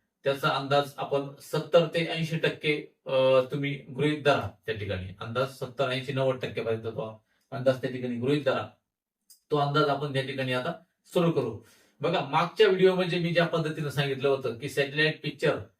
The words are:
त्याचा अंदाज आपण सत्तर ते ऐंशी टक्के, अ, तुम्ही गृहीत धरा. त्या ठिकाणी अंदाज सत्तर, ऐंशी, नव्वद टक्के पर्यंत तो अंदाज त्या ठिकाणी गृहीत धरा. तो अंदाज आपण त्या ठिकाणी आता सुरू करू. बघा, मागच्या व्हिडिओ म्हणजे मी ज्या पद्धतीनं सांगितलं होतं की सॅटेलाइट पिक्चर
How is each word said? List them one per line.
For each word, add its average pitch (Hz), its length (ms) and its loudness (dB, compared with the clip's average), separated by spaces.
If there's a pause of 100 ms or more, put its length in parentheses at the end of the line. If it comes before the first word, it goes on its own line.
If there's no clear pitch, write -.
(240)
त्याचा 139 260 0
अंदाज 143 480 0
आपण 143 300 -2 (140)
सत्तर 156 440 2
ते 165 200 -2
ऐंशी 160 320 -4
टक्के, - 580 -2 (100)
अ, 131 360 4 (100)
तुम्ही 143 280 -4 (160)
गृहीत 143 280 0
धरा. 127 260 2 (160)
त्या 110 100 -4
ठिकाणी 95 440 -6
अंदाज 117 280 -4
सत्तर, 127 420 -4
ऐंशी, 131 240 -4
नव्वद 131 220 0
टक्के 123 260 -6
पर्यंत 113 220 -2
तो 113 400 -8 (280)
अंदाज 127 300 0
त्या 127 100 -6
ठिकाणी 123 240 -6
गृहीत 135 300 0
धरा. 110 220 -2 (840)
तो 147 60 2
अंदाज 143 260 2
आपण 143 300 0
त्या 131 80 0
ठिकाणी 131 320 -4
आता 127 180 -2 (340)
सुरू 170 260 2
करू. - 280 -2 (420)
बघा, 170 200 0
मागच्या 160 460 4
व्हिडिओ 185 280 6
म्हणजे 180 240 0
मी 170 100 0
ज्या 170 160 4
पद्धतीनं 156 440 -2
सांगितलं 135 400 0
होतं 131 240 0
की 127 160 -8
सॅटेलाइट 147 540 0
पिक्चर 147 340 0 (220)